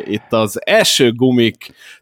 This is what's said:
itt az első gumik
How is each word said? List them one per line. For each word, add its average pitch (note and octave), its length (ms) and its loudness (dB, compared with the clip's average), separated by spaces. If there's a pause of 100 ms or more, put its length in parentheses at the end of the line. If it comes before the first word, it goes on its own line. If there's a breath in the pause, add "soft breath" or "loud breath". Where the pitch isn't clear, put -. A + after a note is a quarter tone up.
itt - 280 -8
az A2 320 -2
első E3 460 2
gumik A#2+ 600 0 (280 loud breath)